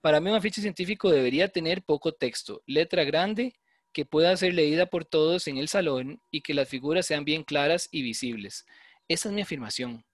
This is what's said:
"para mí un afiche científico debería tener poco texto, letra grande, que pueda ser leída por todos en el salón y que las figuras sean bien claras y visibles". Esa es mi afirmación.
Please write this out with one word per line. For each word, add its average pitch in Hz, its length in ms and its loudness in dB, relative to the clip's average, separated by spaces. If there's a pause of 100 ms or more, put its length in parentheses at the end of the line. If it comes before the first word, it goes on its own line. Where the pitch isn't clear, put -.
"para 151 200 4
mí 180 100 -2
un 220 60 2
afiche 208 260 -2
científico 196 480 0
debería 139 380 4
tener 175 340 -2
poco 156 300 0
texto, - 540 -6
letra 156 380 2
grande, 196 500 0 (380)
que 147 140 -4
pueda 170 300 4
ser 180 180 0
leída 160 320 4
por 170 180 -4
todos 165 440 2
en 139 100 -4
el 147 100 -4
salón 143 640 -2
y 151 100 -4
que 147 140 -6
las 139 140 0
figuras 147 380 -2
sean 147 180 -2
bien 151 200 -2
claras 147 460 0
y 151 120 -4
visibles". 113 640 -6 (420)
Esa 165 200 -2
es 202 60 -6
mi 202 80 -2
afirmación. 123 720 -8